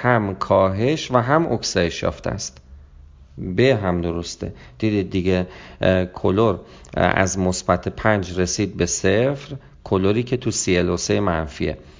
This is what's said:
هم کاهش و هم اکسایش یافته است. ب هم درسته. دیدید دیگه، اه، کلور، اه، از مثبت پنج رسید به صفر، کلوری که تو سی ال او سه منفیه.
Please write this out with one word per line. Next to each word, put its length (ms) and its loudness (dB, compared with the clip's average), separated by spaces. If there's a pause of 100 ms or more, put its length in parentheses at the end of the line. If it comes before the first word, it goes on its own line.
هم 320 2
کاهش 760 2
و 60 2
هم 360 2
اکسایش 500 -2
یافته 280 -4
است. 280 -8 (800)
ب 220 -2
هم 400 4
درسته. 520 -6 (260)
دیدید 320 0
دیگه، 360 0 (340)
اه، 240 4
کلور، 560 0 (360)
اه، 80 2
از 340 2
مثبت 500 0
پنج 520 0
رسید 360 -2
به 100 0
صفر، 720 0 (280)
کلوری 380 2
که 140 -2
تو 140 -4
سی 280 0
ال 120 2
او 60 0
سه 240 0
منفیه. 580 -2 (220)